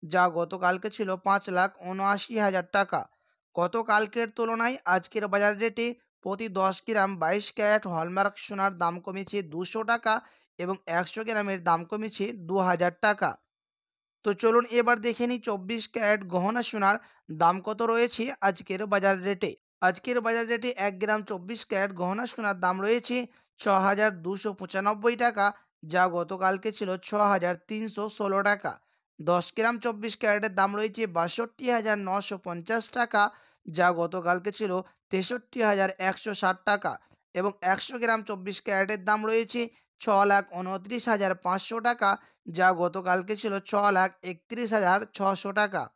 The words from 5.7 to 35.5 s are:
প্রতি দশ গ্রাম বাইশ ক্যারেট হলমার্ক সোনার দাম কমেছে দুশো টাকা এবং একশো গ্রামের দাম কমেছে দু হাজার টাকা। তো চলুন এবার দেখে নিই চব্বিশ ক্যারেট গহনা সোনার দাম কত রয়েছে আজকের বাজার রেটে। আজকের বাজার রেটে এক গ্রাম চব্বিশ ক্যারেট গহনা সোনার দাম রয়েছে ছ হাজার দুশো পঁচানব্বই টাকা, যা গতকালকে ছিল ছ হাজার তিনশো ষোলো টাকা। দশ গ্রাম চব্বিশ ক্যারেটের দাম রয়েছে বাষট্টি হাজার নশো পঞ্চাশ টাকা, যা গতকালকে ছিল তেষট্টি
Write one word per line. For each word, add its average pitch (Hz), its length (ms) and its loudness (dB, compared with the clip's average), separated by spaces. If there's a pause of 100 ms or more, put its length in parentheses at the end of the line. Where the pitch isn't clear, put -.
প্রতি 196 280 -6
দশ 190 360 0
গ্রাম 202 320 2
বাইশ 175 380 0
ক্যারেট 214 320 2
হলমার্ক 185 520 -2
সোনার 196 400 -2
দাম 170 220 0
কমেছে 190 420 -8
দুশো 175 420 -6
টাকা 220 300 2 (440)
এবং 180 180 -4 (100)
একশো 170 380 -2
গ্রামের 202 380 -2
দাম 170 220 2
কমেছে 214 400 -6 (220)
দু 180 120 -2
হাজার 175 420 2
টাকা। 202 300 2 (960)
তো 214 100 0
চলুন 233 360 4
এবার 240 300 4
দেখে 233 260 -2
নিই 247 200 -2
চব্বিশ 208 360 -4 (100)
ক্যারেট 214 340 2
গহনা 185 360 0
সোনার 208 340 2 (320)
দাম 165 320 4
কত 214 220 -6
রয়েছে 233 420 2 (160)
আজকের 190 460 -2
বাজার 196 360 4
রেটে। 190 280 -2 (300)
আজকের 185 400 2
বাজার 226 280 0
রেটে 233 280 -2
এক 196 220 -2
গ্রাম 214 260 0
চব্বিশ 202 400 -8
ক্যারেট 196 300 -2
গহনা 180 320 -4
সোনার 208 340 -4
দাম 185 200 2
রয়েছে 233 360 0 (440)
ছ - 40 -14 (200)
হাজার 202 260 4 (120)
দুশো 190 320 -4
পঁচানব্বই 202 640 0
টাকা, 226 300 2 (380)
যা 180 240 2
গতকালকে 190 640 -2
ছিল 202 180 -6 (160)
ছ - 40 -10 (200)
হাজার 180 240 2 (120)
তিনশো 214 420 -6
ষোলো 196 340 0
টাকা। 202 300 2 (460)
দশ 170 360 0
গ্রাম 233 240 2
চব্বিশ 214 400 -6
ক্যারেটের 208 360 0
দাম 196 220 2
রয়েছে 214 300 -4
বাষট্টি 175 640 -4
হাজার 220 280 2
নশো 196 400 -4
পঞ্চাশ 180 520 -4
টাকা, 226 320 2 (440)
যা 175 260 4
গতকালকে 175 600 0
ছিল 196 200 -4 (360)
তেষট্টি 233 540 -4